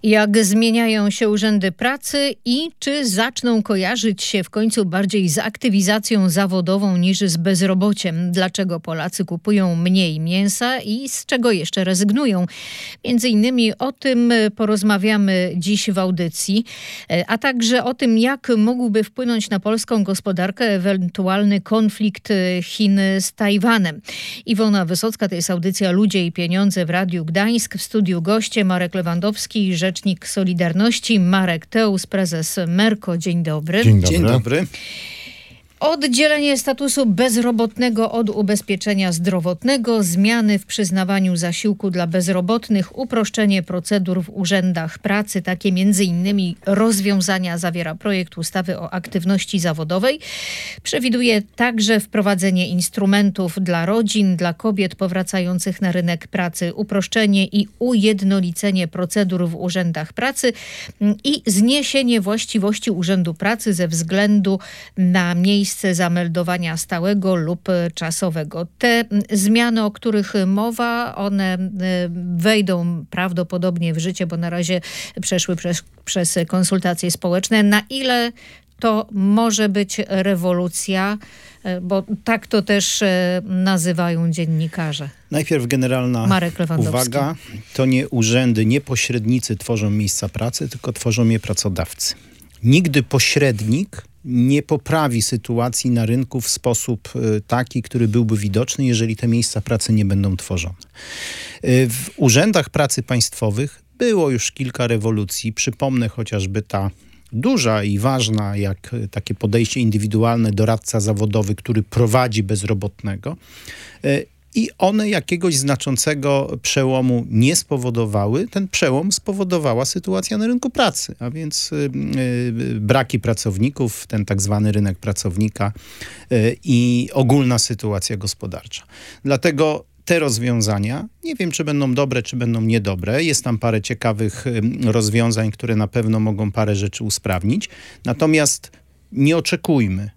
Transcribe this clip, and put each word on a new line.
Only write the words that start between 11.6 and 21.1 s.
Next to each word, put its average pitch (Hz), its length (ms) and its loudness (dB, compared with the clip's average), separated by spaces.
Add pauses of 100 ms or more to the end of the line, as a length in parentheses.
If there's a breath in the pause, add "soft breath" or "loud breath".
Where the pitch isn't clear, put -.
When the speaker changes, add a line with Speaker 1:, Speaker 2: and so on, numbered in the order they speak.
Speaker 1:
rezygnują? 196 600 2 (600 loud breath)
Między 240 240 2
innymi 226 480 2
o 262 140 -2
tym 240 420 2 (220)
porozmawiamy 202 1000 2
dziś 202 360 0
w 190 80 0
audycji, 185 680 -2 (600 loud breath)
a 226 100 0
także 240 460 2
o 247 100 -2
tym, 240 240 2
jak 254 400 0
mógłby 220 460 2
wpłynąć 240 460 -2
na 196 100 0
polską 220 440 0
gospodarkę 190 640 -2
ewentualny 196 960 2